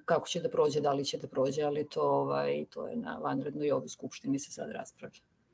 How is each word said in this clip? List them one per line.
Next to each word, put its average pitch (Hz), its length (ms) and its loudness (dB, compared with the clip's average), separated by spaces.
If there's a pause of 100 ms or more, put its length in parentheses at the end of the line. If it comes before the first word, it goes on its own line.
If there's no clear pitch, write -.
kako 151 240 2
će 170 120 -2
da 160 80 0
prođe, 151 320 4
da 143 120 4
li 139 120 0
će 139 140 -2
da - 80 -8
prođe, 135 360 2
ali 147 260 0
to, 156 140 -2
ovaj, 143 680 2
to - 180 -8
je - 80 -6
na 156 220 -4
vanrednoj 143 540 -2
ovoj 131 160 0
Skupštini - 500 -4
se - 140 -10
sad - 180 -8
raspravlja. - 480 -12 (360)